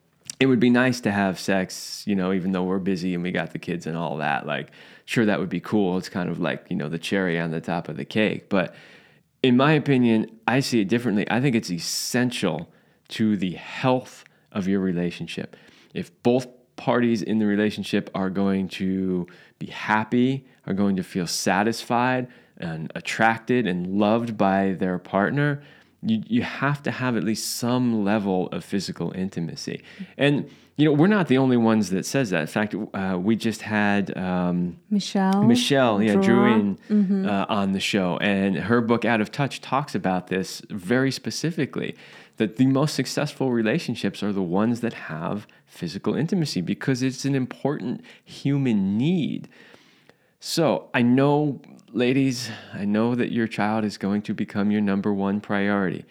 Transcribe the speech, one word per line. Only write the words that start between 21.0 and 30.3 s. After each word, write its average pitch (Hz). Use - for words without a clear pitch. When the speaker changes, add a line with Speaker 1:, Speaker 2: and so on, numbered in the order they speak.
Speaker 1:
feel 90
satisfied 120
and 80
attracted 113
and 90
loved 110
by 98
their 92
partner, 143
you, 110
you 117
have 143
to 123
have 117
at 82
least 104
some 120
level 98
of 87
physical 90
intimacy. 92
And, 139